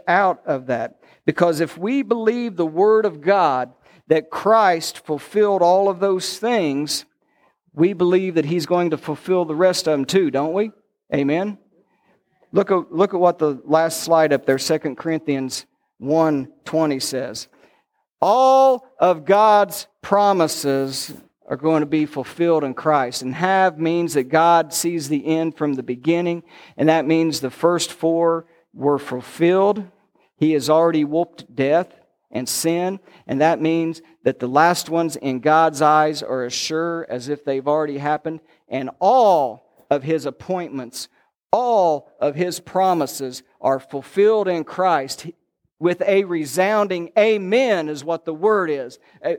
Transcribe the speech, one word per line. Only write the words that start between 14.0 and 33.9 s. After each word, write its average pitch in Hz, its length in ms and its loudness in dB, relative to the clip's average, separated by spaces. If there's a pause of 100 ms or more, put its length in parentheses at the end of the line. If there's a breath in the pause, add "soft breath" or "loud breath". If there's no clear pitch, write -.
slide 160 280 4
up 135 140 0
there, 135 140 2
Second 151 360 -4
Corinthians 147 680 -4 (320)
one 147 560 0 (120)
twenty 156 340 -2
says. 127 480 -8 (760 soft breath)
All 262 640 4 (140)
of 160 260 2
God's 202 640 4 (160)
promises 151 1120 0 (320)
are 135 100 -4
going 156 220 0
to 151 80 -2
be 151 180 0
fulfilled 156 580 0
in 131 120 -4
Christ. 135 480 0
And 127 100 -4
have 185 460 2
means 165 340 -2
that 135 120 0
God 160 460 2
sees 170 380 -4
the 143 160 -2
end 160 320 -2
from 147 160 -2
the 131 80 -6
beginning, 165 600 -2 (340 loud breath)
and 151 120 2
that 160 180 0
means 160 320 0
the 131 100 -6
first 165 420 -2
four 165 540 -2 (260 soft breath)
were 139 280 -2
fulfilled. 180 840 0 (520)
He 151 160 2
has 143 180 0
already 160 360 2
whooped 156 500 -6
death 143 460 -2 (280)
and 123 180 -8
sin, 180 520 -4 (260 soft breath)
and 135 160 -4
that 156 200 2
means 165 400 -2 (220 soft breath)